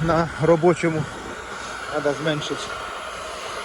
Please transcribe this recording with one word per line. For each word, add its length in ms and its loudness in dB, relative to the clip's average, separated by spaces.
на 220 4
робочому. 640 6
Треба 300 2
зменшити. 400 0